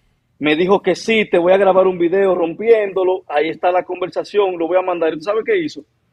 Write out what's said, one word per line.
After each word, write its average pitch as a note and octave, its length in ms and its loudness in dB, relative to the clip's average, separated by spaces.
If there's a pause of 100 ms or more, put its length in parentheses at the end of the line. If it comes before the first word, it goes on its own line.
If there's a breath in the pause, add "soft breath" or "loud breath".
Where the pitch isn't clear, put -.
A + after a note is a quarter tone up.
(380)
Me D3+ 180 0
dijo F#3 260 2
que F3+ 120 0
sí, A3 360 0
"Te F3+ 80 2
voy F3 140 2
a F#3+ 60 6
grabar F#3+ 280 4
un F3+ 120 0
video F3+ 360 0
rompiéndolo". F#3 920 0
Ahí D3+ 200 -2
está E3+ 240 -2
la F3+ 120 0
conversación, F3+ 760 -4
lo E3 100 -2
voy F3+ 100 0
a F#3 40 2
mandar. E3+ 320 -2
¿Y D#3+ 40 -10
tú D#3+ 60 -14
sabes G#3+ 200 -2
qué A3 140 0
hizo? D#3 260 -8 (280)